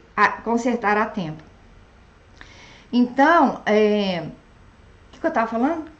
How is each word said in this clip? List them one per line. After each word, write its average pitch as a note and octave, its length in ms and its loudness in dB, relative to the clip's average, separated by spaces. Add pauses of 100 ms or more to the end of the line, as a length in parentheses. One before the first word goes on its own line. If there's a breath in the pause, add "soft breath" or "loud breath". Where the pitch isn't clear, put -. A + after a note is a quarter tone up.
(160)
a, G#3 140 2
consertar A#3 680 -2
a A3 80 0
tempo. D#3+ 380 -10 (1500 loud breath)
Então, B3 760 2
é, G#3 580 2
o - 880 -20
que - 80 -20
que E4 80 -4
eu D#4+ 40 0
tava A3+ 160 -2
falando? D4 380 -2 (140)